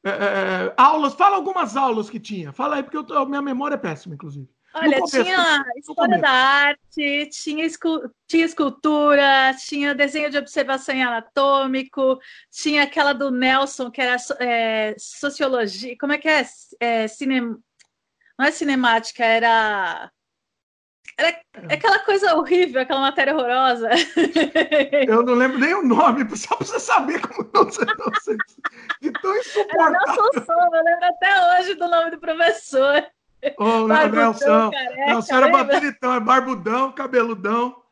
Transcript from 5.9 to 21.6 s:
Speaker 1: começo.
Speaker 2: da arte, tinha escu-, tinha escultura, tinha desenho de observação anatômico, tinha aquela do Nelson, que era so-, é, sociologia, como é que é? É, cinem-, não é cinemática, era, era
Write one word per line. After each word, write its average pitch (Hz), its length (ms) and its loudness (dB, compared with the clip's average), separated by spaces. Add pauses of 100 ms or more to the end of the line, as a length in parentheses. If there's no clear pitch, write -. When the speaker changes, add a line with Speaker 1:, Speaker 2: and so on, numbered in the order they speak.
Speaker 1:
começo. - 260 2
Speaker 2:
da 294 80 4
arte, 285 1000 0
tinha 311 340 -6
escu-, 320 460 -4 (160)
tinha 330 160 2
escultura, 285 1120 2
tinha 285 380 -4
desenho 285 340 -2
de 285 80 -4
observação 269 640 -4
anatômico, 262 1200 0 (320)
tinha 294 320 0
aquela 285 300 0
do 269 180 -4
Nelson, 262 580 0
que 262 120 -8
era 247 180 -2
so-, 269 180 -8
é, 226 600 -2
sociologia, 247 1000 -6
como 285 140 -4
é 294 60 0
que 294 100 -4
é? 311 180 2 (360)
É, 226 260 -2
cinem-, 247 480 -4 (840)
não 262 80 0
é 302 60 4
cinemática, 247 720 0
era, 220 880 0 (1040)
era 330 240 -2 (280)